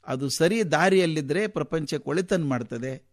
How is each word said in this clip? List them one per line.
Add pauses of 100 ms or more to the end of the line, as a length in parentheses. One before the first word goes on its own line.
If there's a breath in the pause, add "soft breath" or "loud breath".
ಅದು
ಸರಿ
ದಾರಿಯಲ್ಲಿದ್ರೆ
ಪ್ರಪಂಚಕ್ಕೆ
ಒಳಿತನ್ನು
ಮಾಡ್ತದೆ (100)